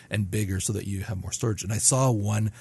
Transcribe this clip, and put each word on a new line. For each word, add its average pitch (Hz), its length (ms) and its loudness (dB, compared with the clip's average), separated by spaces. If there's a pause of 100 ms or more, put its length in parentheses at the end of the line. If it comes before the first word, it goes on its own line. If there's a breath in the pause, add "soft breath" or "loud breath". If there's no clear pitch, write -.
and 98 220 0
bigger 95 300 0
so - 100 -2
that 95 160 -4
you 98 140 -4
have 95 160 -4
more 90 160 -8
storage. 107 320 -2
And 104 80 -4
I 107 60 0
saw 135 300 4
one 107 520 2